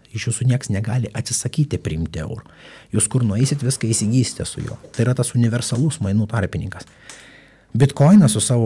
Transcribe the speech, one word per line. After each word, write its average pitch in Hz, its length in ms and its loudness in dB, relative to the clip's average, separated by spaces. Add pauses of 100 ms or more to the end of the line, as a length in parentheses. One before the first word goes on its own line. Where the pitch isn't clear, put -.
(160)
iš 104 140 -6
jūsų 120 180 -4
nieks 123 240 0
negali 107 440 -2
atsisakyti - 680 -4
priimti 80 380 -4
eurų. - 220 -10 (520)
Jūs - 160 0
kur 123 160 2
nueisit, 127 360 0
viską 120 280 -2
įsigysite 113 560 0
su - 160 -10
juo. - 140 -12 (180)
Tai 117 80 0
yra 127 120 2
tas - 200 -2
universalus 120 680 0
mainų 104 280 0
tarpininkas. 98 560 -4 (880)
Bitkoinas 139 560 6
su 107 80 0
savo 120 260 2